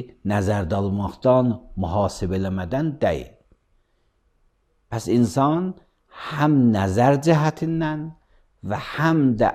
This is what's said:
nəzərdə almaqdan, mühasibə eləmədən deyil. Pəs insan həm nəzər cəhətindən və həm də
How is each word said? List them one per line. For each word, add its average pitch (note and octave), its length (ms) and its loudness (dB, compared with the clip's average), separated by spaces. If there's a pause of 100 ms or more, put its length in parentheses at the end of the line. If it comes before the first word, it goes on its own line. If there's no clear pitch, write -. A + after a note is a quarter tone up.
(200)
nəzərdə G2+ 580 -2
almaqdan, G#2 800 0 (160)
mühasibə F#2 680 -2
eləmədən F#2+ 600 -4
deyil. D#2+ 340 -2 (1600)
Pəs A2+ 180 -6
insan C#3 600 0 (420)
həm D3 420 0 (120)
nəzər A2 500 4
cəhətindən D#3 880 0 (560)
və G2 220 -6
həm D#3+ 380 0 (100)
də A2 220 0